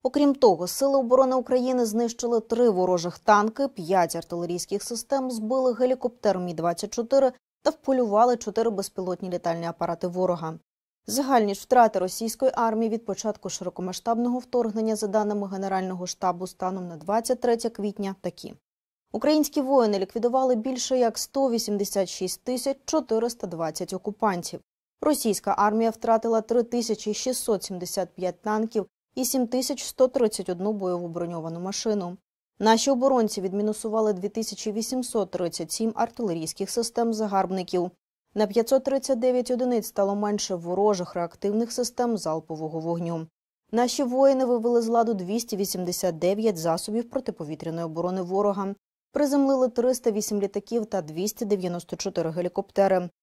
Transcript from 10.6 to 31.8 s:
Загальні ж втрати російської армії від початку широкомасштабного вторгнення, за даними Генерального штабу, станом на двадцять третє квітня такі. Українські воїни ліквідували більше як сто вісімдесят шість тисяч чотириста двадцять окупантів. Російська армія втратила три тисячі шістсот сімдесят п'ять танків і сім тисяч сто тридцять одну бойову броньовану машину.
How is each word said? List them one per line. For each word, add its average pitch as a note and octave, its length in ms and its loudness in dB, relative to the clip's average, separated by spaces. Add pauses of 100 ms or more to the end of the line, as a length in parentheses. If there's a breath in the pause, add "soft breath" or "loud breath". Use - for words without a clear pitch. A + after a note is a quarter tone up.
Загальні A#3 480 2
ж - 80 -10
втрати A3+ 360 6
російської A3 560 -2
армії A3+ 360 0
від A3+ 140 -4
початку G#3 440 -6
широкомасштабного A3+ 920 -4
вторгнення, A3 580 0
за G#3+ 100 -4
даними G#3 420 0
Генерального F#3+ 580 -4
штабу, F3+ 400 -2
станом F#3 420 -6
на E3+ 80 -12
двадцять A3+ 440 -2
третє A#3 300 0
квітня G3 500 -6
такі. - 340 -10 (580)
Українські D4 480 2
воїни B3 380 4
ліквідували A#3+ 560 0
більше B3+ 440 -2
як A#3 200 2
сто C4+ 320 0
вісімдесят G3+ 580 -2
шість - 360 -8
тисяч B3+ 400 -2
чотириста A#3 600 -2
двадцять E3 460 -6
окупантів. F#3+ 680 -2 (400)
Російська A3 580 2
армія A3 320 4
втратила A3+ 500 2
три A#3 220 2
тисячі A3+ 520 -2
шістсот A#3 500 -2
сімдесят F3+ 500 -6
п'ять F3+ 280 -6
танків G#3+ 440 -2 (280)
і C4 100 -2
сім B3+ 220 0
тисяч B3+ 380 -2
сто B3+ 240 2
тридцять G#3+ 400 0
одну F#3 240 -2
бойову F3+ 360 -4
броньовану E3+ 520 -8
машину. F#3+ 560 -4 (420)